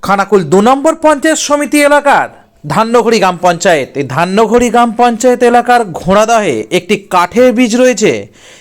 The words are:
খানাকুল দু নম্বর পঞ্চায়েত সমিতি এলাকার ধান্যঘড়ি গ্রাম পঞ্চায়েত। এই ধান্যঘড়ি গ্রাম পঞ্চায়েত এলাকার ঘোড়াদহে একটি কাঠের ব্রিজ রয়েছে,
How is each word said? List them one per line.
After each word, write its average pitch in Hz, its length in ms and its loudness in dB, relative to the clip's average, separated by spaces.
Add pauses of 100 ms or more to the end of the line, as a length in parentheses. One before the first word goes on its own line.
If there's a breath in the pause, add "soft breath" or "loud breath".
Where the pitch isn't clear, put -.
খানাকুল 196 420 0
দু 165 180 2
নম্বর 277 340 2
পঞ্চায়েত 311 420 0
সমিতি 294 440 -2
এলাকার 277 480 2 (380)
ধান্যঘড়ি 226 520 0
গ্রাম 185 220 0
পঞ্চায়েত। 170 560 0
এই 143 100 -4
ধান্যঘড়ি 196 640 0
গ্রাম 233 280 0
পঞ্চায়েত 247 460 0
এলাকার 240 420 2
ঘোড়াদহে 196 880 -2
একটি 180 260 -2
কাঠের 214 560 0
ব্রিজ 233 220 0
রয়েছে, 202 520 0 (340 loud breath)